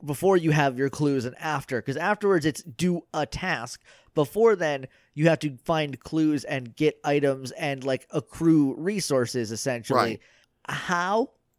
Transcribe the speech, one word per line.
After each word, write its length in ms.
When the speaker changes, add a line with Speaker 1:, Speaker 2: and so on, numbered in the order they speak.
Speaker 1:
before 320
you 140
have 300
your 100
clues 360
and 120
after, 440
'cause 140
afterwards 500
it's 180
do 380
a 140
task. 520
Before 400
then, 320
you 160
have 100
to 240
find 360
clues 440
and 320
get 280
items 480
and, 320
like, 260
accrue 680
resources, 720
essentially. 480
Speaker 2:
Right. 200
Speaker 1:
How? 640